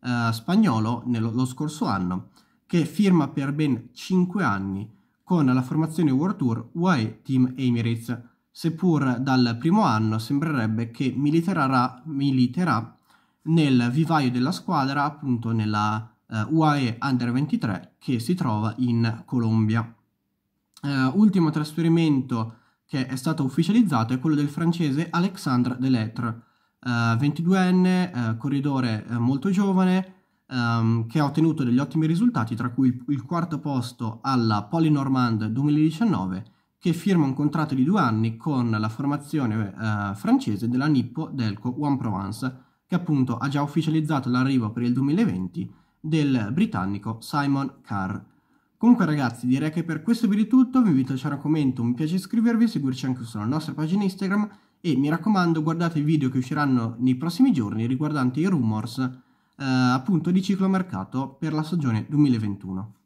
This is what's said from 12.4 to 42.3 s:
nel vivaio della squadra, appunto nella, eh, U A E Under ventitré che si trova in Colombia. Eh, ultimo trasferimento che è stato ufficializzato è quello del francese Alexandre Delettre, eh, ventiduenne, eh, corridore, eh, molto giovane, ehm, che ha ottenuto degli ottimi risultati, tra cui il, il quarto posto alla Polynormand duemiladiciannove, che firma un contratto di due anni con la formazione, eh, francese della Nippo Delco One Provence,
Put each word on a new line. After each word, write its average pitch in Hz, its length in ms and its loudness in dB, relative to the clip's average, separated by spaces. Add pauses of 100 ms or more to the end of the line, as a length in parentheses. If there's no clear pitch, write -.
nel 139 460 4
vivaio 147 400 2
della 123 200 0
squadra, 139 520 -2
appunto 127 480 -4
nella, 107 580 -2 (200)
eh, 107 200 -4
U 160 120 2
A 147 160 4
E 120 240 -2
Under 123 300 -2
ventitré 123 680 -4
che 123 220 -4
si 113 160 -2
trova 110 420 -2
in 117 480 0
Colombia. 113 680 0 (840)
Eh, 139 320 0
ultimo 185 360 4
trasferimento 151 1080 0 (300)
che 131 220 -4
è 131 80 -8
stato 147 280 -2
ufficializzato 156 680 2
è 127 60 -2
quello 151 160 0
del 147 140 0
francese 165 600 0
Alexandre 131 680 0
Delettre, 117 640 -2 (420)
eh, 117 340 2
ventiduenne, 180 960 2
eh, 113 260 -2
corridore, 131 680 -2
eh, 123 100 -4
molto 131 320 0
giovane, 190 640 2 (340)
ehm, 117 600 0
che 156 120 -2
ha 147 60 2
ottenuto 151 380 0
degli 123 160 2
ottimi 151 260 0
risultati, 160 500 0
tra 120 140 -4
cui 131 200 2
il, 123 180 -4
il 139 160 -2
quarto 170 360 -4
posto 120 640 -6
alla 113 420 0
Polynormand 131 840 2
duemiladiciannove, 139 1000 0 (320)
che 175 160 0
firma 170 320 2
un 131 80 0
contratto 147 400 -2
di 131 120 2
due 190 160 2
anni 113 340 0
con 123 340 -2
la 107 200 0
formazione, 131 840 -4
eh, 104 420 -4
francese 117 520 0
della 127 200 0
Nippo 143 460 0
Delco 120 460 -4
One 143 180 0
Provence, 110 600 -6 (280)